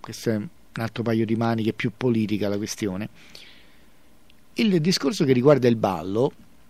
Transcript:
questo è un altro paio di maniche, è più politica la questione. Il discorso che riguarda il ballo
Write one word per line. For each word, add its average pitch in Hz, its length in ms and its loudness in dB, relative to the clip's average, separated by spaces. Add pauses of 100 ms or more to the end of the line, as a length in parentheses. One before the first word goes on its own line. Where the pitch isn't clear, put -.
questo - 300 -6
è 110 40 2
un 104 140 -4 (240)
altro 113 320 -6
paio 113 200 0
di 110 120 -2
maniche, 113 340 -2
è 107 40 -2
più - 220 -4
politica 107 520 0
la 101 80 -2
questione. 104 520 -6 (1500)
Il 202 260 2
discorso 185 440 0
che 135 80 6
riguarda 127 360 6
il 117 80 4
ballo 101 560 -2 (380)